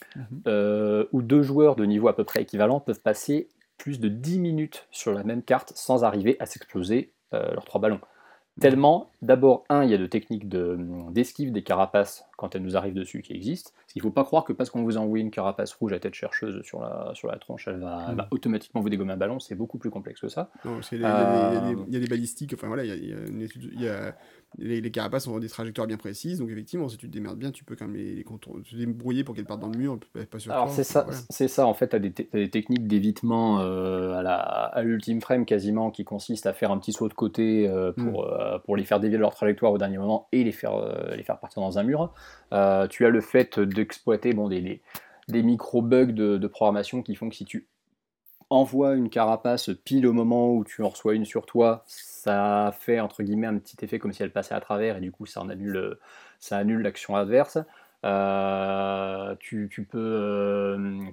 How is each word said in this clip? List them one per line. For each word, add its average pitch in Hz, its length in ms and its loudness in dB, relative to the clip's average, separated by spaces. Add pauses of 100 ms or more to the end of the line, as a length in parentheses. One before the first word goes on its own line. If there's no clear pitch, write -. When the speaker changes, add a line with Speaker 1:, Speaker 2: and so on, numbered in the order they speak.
(160)
Speaker 1:
Mhm. 131 300 -12
Speaker 2:
euh, 104 680 2
où 127 80 2
deux 131 220 6
joueurs 143 340 6
de 107 80 2
niveau 104 240 4
à 107 80 4
peu 107 80 2
près - 160 -2
équivalent 110 400 2
peuvent - 220 -4
passer 143 480 0 (260)
plus 143 240 -8
de 110 80 2
dix 131 300 -2
minutes 156 520 -2
sur - 220 -4
la 98 100 -2
même 117 200 -4
carte - 320 0
sans 127 280 2
arriver 107 380 4
à 131 60 -6
s'exploser, - 680 -4 (220)
euh, - 180 -2
leurs - 140 -8
trois - 140 -2
ballons. 104 160 2
Speaker 1:
Mhm. - 680 -16
Speaker 2:
Tellement, 143 480 6 (100)
d'abord, 127 480 6
un, 143 160 4
il 123 60 6
y 107 40 6
a 98 40 6
de 92 80 -2
techniques 104 420 -4
de, 90 300 -2 (320)
d'esquive 123 420 -2
des 104 100 -2
carapaces 98 600 2 (160)
quand 95 140 -8
elle 95 80 -6
nous 92 120 -4
arrive 95 200 -2
dessus 92 260 -6
qui - 140 -12
existe. 110 420 -8
Parce - 160 -20
qu'il 127 80 -8
faut 110 100 -2
pas 135 140 2
croire 160 200 2
que 123 100 -4
parce - 160 -4
qu'on 120 120 -4
vous 113 140 0
a 110 40 -2
envoyé 110 220 0
une 110 80 -4
carapace 98 440 -4
rouge 107 180 -4
à 90 80 -4
tête 95 140 -6
chercheuse - 480 -6
sur - 180 -14
la, - 320 -8
sur - 160 -10
la - 80 -6
tronche, - 320 -12
elle 92 120 -8
va, 87 280 -8
elle 113 80 -6
va 101 80 -4
Speaker 1:
Mm. 104 60 -14
Speaker 2:
automatiquement 113 500 -2
vous 107 80 0
dégommer 98 240 -2
un 92 60 -6
ballon, 104 220 -2
c'est - 140 -12
beaucoup 110 220 -8
plus 117 140 -8
complexe 104 320 -12
que 110 60 -6
ça. 165 220 -8 (140)
Speaker 1:
Non, 120 120 -8
parce 117 120 -12
qu'il 117 140 -6
y - 20 2
a 107 80 2
des, 101 420 4
il - 0 -
y 113 40 2
a - 20 -2
des, 110 80 -2
il 123 40 -2
y - 0 -
a - 20 -4
des, 101 60 -4
Speaker 2:
Euh, 98 80 -10
Speaker 1:
il 117 40 -8
y 131 60 -2
a - 20 -2
des 123 60 -2
balistiques, 120 480 -4
enfin 107 140 -10
voilà, 127 160 -4
il 113 40 -6
y 101 40 -6
a, 90 40 -6
il 90 140 -10
y - 20 -10
a 107 160 -10
une 107 140 -8
étude, 113 320 -12
il 120 80 -8
y 117 60 -2
a, 101 260 -8 (440)
les, 117 220 -4
les 113 100 -6
carapaces 117 380 -4
ont 110 100 -6
des 113 120 -6
trajectoires 113 360 -6
bien 110 120 -6
précises, 160 400 -8
donc 120 120 -4
effectivement, 127 380 -8
si 110 80 -12
tu - 120 -16
te - 40 -16
démerdes 104 260 -8
bien, 135 120 -8
tu - 120 -14
peux - 140 -16
quand 110 100 -12
même 107 100 -8
les, 98 180 -8
les 101 100 -10
contour-, - 380 -16
te 113 120 -20
débrouiller 120 480 -4
pour 123 120 -10
qu'elles 107 100 -8
partent 107 160 -10
dans 101 80 -8
le 113 100 -6
mur, 131 200 -4 (160)
pas, 113 100 -10
pas 110 140 -16
sur 110 120 -12
Speaker 2:
Alors, 127 140 0
Speaker 1:
toi, 139 100 -2
Speaker 2:
c'est 139 60 0
Speaker 1:
enfin, 143 200 2
Speaker 2:
ça, - 20 6
Speaker 1:
voilà. 135 160 -6 (100)
Speaker 2:
c'est 131 200 0
ça, 131 180 4
en 113 80 4
fait, - 140 0
t'as 113 100 2
des 98 140 -2
te-, - 100 -8
t'as - 160 -4
des 101 120 0
techniques 117 380 0
d'évitement, 107 720 2
euh, 92 540 -2
à 92 80 -2
la, 92 140 2
à - 460 -2
l'ultime 113 380 0
frame 123 240 0
quasiment, 107 460 0
qui 104 140 -8
consistent 104 420 -6
à 98 80 0
faire 104 180 -2
un 98 60 0
petit 104 160 -6
saut 113 140 -2
de - 60 -14
côté, 110 540 2
euh, 92 240 0
pour, 117 320 -4
Speaker 1:
Mm. - 60 -4
Speaker 2:
euh, 104 300 -2
pour 104 160 -2
les 98 80 0
faire 104 140 2
dévier 107 200 2
de 107 40 2
leur 104 120 2
trajectoire 104 380 2
au 101 60 2
dernier 98 200 -2
moment 104 340 -2
et 127 120 6
les 107 80 0
faire, - 220 -4
euh, 53 400 -4
les - 80 -8
faire - 160 -4
partir - 240 -10
dans 95 160 -2
un 101 40 4
mur. 151 300 0 (400)
Euh, 98 360 6
tu - 180 2
as 117 40 8
le 113 100 6
fait - 380 2
d'exploiter, 107 720 0
bon, 104 160 0
des, 92 120 -2
des, 92 200 -6 (480)
des 113 140 2
micro-bugs 120 720 4
de, 104 260 2
de 101 80 -2
programmation 104 560 0
qui 104 120 -6
font 113 140 -8
que 104 60 -10
si 101 100 -12
tu - 240 -10 (800)
envoies 135 440 4
une 123 160 2
carapace 113 600 0 (140)
pile 135 220 4
au 120 60 6
moment 120 400 4
où 110 120 2
tu - 180 -8
en 104 60 2
reçois 107 260 0
une 110 100 0
sur - 220 -4
toi, 113 400 4
ça 104 920 0
fait, 117 220 2
entre 107 220 -4
guillemets, 107 240 -2
un 107 120 -2
petit - 260 -16
effet 110 140 -4
comme 104 140 -6
si 101 100 -6
elle 95 100 -4
passait 101 220 -4
à 104 60 -4
travers 107 360 -2
et 92 40 -8
du 92 120 -8
coup, 107 140 -14
ça - 140 -10
en 95 80 -8
annule, 98 500 -6 (420)
ça - 160 -4
annule 107 260 2
l'action 101 340 -4
adverse. 117 420 2 (460)
Euh, 98 1400 0
tu, 104 300 -8
tu 104 140 -10
peux, 117 140 -8
euh, 101 1000 -2 (140)